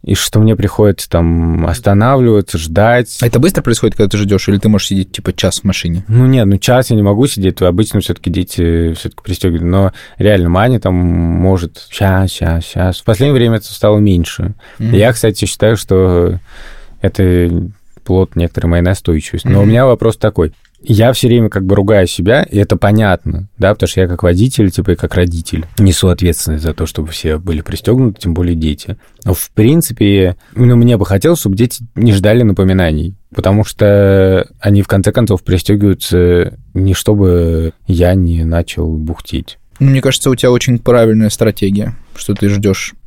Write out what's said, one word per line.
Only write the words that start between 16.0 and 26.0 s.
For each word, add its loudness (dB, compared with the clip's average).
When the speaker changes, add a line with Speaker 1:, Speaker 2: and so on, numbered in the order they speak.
Speaker 1:
это 0
плод 0
некоторой -2
моей 2
настойчивости. -4
Но 2
у 4
Speaker 2:
Мгм. 4
Speaker 1:
меня 4
вопрос 2
такой. -2
Я 2
всё -2
время 2
как -4
бы 2
ругаю 2
себя, 0
и -2
это 0
понятно, 0
да, 2
потому -2
что -2
я 2
как -4
водитель, 2
типа, -2
и 2
как -6
родитель -4
несу 2